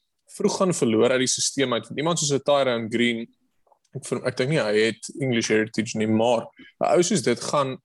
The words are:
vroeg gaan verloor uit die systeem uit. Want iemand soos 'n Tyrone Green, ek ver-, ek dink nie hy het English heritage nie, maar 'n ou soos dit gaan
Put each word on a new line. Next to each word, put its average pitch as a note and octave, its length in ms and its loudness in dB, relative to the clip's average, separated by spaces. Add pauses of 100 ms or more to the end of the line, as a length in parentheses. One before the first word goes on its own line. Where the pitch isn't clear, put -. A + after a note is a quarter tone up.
(360)
vroeg G3+ 200 -2
gaan F#3 160 2
verloor A#2 380 2
uit C3 80 2
die B2+ 80 0
systeem - 460 -2
uit. A2 140 -4
Want - 100 -14
iemand D#3+ 220 -2
soos D3 120 -2
'n C3+ 120 2
Tyrone C3 460 0
Green, A#2 380 0 (680)
ek C#3 100 -12
ver-, - 220 -6
ek B2+ 100 -4
dink C3 120 0
nie D#3 100 2
hy G#2+ 160 0 (100)
het - 240 -4 (100)
English A#2+ 300 0
heritage A2 480 0
nie, A2 100 0
maar A2+ 400 2 (340)
'n - 40 2 (100)
ou F3 80 6
soos F3 180 0
dit A#2+ 180 0
gaan C3+ 460 -2